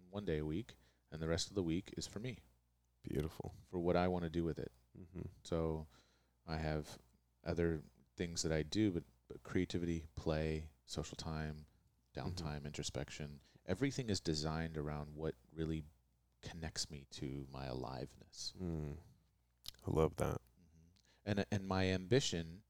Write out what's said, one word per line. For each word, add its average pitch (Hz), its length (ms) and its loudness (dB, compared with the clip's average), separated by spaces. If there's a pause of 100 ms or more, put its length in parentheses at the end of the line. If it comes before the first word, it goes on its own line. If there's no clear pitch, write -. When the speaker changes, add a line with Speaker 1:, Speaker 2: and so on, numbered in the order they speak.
(120)
Speaker 1:
one 101 120 -4
day 82 140 2
a 76 80 0
week, 82 300 -2 (360)
and 80 100 -8
the 80 60 0
rest 82 220 2
of 101 60 -14
the 98 80 4
week 82 340 0
is - 100 -4
for - 120 -8
me. 117 200 -6 (640)
Speaker 2:
Beautiful. - 500 -2 (160)
Speaker 1:
For 92 100 -2
what 87 180 6
I 90 100 6
wanna 87 220 0
do 82 160 2
with 76 140 0
it. - 120 -6 (280)
Speaker 2:
Mm-hmm. 87 280 -8 (160)
Speaker 1:
So 80 440 0 (600)
I 80 100 -2
have 78 300 0 (580)
other 82 380 4 (320)
things 85 260 -2
that 78 100 2
I 78 120 4
do, 98 280 4
but, 85 120 0 (240)
but - 160 -14
creativity, 85 600 0 (100)
play, 78 540 2 (160)
social - 320 -6
time, 78 480 -4 (520)
Speaker 2:
Mm-hmm. 67 120 -2
Speaker 1:
downtime, 76 360 -4
introspection, 71 760 -6 (280)
everything 131 420 0
is 95 120 2
designed 78 560 0
around 73 360 -2
what 78 220 -2 (180)
really 80 300 0 (580)
connects - 480 -6
me 71 220 -12
to 69 400 -4
my 67 140 -6
aliveness. 64 880 -6 (100)
Speaker 2:
Mm. 78 320 -2 (880)
I - 60 2
love 78 240 6
that. - 240 0
Speaker 1:
Mm-hmm. - 460 -20 (400)
And, 101 260 2
and 95 160 0
my 95 220 6
ambition, 92 800 2